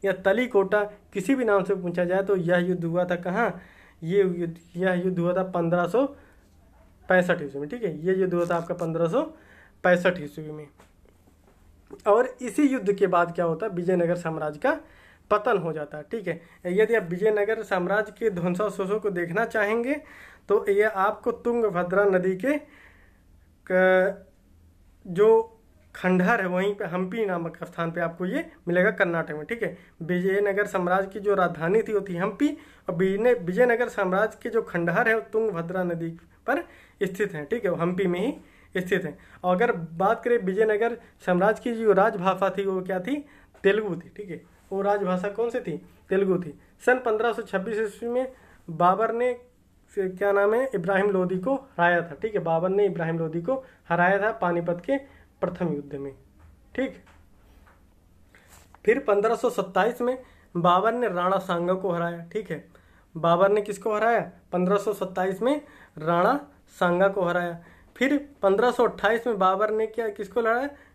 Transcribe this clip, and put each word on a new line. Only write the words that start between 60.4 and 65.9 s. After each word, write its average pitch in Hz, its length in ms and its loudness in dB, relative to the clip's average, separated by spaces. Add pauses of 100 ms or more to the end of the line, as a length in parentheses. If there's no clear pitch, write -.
बाबर 180 380 4
ने 240 140 0
राणा 180 300 0
सांगा 180 360 -2
को 185 160 -4
हराया, 170 420 -4
ठीक 214 180 -8
है। - 180 -12 (480)
बाबर 170 360 4
ने 208 100 2
किसको 208 320 -4
हराया? 214 380 0 (200)
पन्द्रह 180 240 2
सौ 202 160 -2
सत्ताईस 190 500 -4
में 294 180 2 (380)